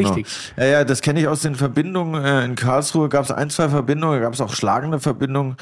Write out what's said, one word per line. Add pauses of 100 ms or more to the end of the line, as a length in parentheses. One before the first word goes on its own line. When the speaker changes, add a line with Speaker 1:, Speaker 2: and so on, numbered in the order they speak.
Speaker 1:
genau.
Speaker 2:
richtig. (240)
Speaker 1:
Ja,
ja,
das
kenn
ich
aus
den
Verbindungen.
Äh,
in
Karlsruhe
gab's
ein,
zwei
Verbindungen,
da
gab's
auch
schlagende
Verbindungen,